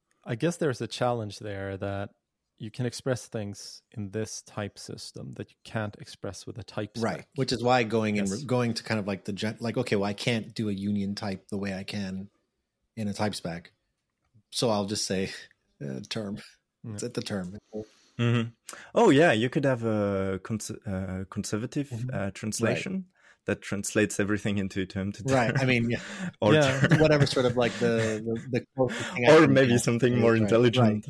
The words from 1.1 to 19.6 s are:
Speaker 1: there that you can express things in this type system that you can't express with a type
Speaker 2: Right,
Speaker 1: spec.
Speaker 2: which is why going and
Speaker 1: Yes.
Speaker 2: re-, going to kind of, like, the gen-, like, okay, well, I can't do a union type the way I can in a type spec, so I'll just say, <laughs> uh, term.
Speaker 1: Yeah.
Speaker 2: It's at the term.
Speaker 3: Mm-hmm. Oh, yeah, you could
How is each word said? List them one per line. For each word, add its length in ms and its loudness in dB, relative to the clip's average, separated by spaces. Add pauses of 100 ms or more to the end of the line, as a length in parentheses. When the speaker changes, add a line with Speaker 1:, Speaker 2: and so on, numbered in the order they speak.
Speaker 1:
there 380 -8
that 340 -4 (460)
you 140 -10
can 140 -4
express 420 -4
things 540 -10 (100)
in 200 -10
this 300 -8
type 380 -10
system 540 -14
that 180 -14
you 120 -20
can't 360 -6
express 480 -14
with 100 -12
a 60 -12
type 340 -8
Speaker 2:
Right, 220 -2
Speaker 1:
spec. 160 -20
Speaker 2:
which 160 -2
is 100 -2
why 220 4
going 360 0
and 100 0
Speaker 1:
Yes. 20 -2
Speaker 2:
re-, 140 -6
going 300 0
to 80 -10
kind 160 -2
of, 80 -4
like, 180 -4
the 80 -6
gen-, 260 -4
like, 180 -4
okay, 200 0
well, 120 0
I 40 -4
can't 420 -4
do 140 -2
a 40 -2
union 400 -2
type 360 -8
the 80 -6
way 160 -4
I 100 -8
can 460 -8 (680)
in 120 -4
a 40 -4
type 220 -4
spec, 380 -10 (800)
so 180 0
I'll 160 0
just 220 -4
say, 240 -2 (260)
<laughs> 280 -20
uh, 240 -8
term. 300 -8 (440)
Speaker 1:
Yeah. 100 -12
Speaker 2:
It's 100 -10
at 120 -8
the 60 -6
term. 360 -6 (600)
Speaker 3:
Mm-hmm. 300 2 (440)
Oh, 160 6
yeah, 240 8
you 160 2
could 160 0